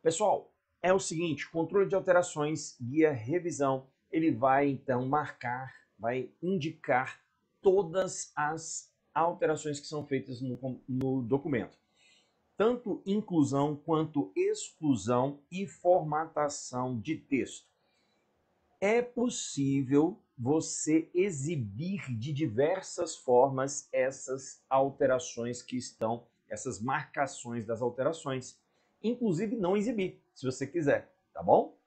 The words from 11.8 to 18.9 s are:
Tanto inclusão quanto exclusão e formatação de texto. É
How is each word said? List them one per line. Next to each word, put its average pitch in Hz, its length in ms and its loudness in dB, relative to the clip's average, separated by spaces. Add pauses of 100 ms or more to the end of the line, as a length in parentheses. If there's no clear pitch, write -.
Tanto 226 480 0
inclusão 151 680 2
quanto 156 640 0
exclusão 143 1040 0 (100)
e 190 160 -6
formatação 151 1300 0
de 151 160 -4
texto. - 500 -4 (1120)
É 226 220 4